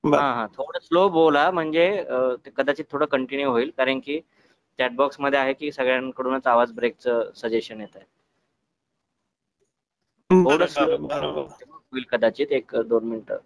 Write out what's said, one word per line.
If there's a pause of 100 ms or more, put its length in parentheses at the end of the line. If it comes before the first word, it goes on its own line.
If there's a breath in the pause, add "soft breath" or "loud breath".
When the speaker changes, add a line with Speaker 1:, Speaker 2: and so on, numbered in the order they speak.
Speaker 1:
बरं.
Speaker 2:
हां,
हां.
थोडं
स्लो
बोला,
म्हणजे,
अ, (100)
ते
कदाचित
थोडं
continue
होईल,
कारण
की (580)
chat
box
मध्ये
आहे
की
सगळ्यांकडूनच
आवाज
ब्रेकचं
सजेशन
येत
आहे. (2250)
Speaker 1:
बरं,
Speaker 2:
थोडं
Speaker 1:
बरं,
Speaker 2:
स्लो
Speaker 1:
बरं,
बरं. (440)
Speaker 2:
होईल
कदाचित
एक,
दोन
मिनिटं.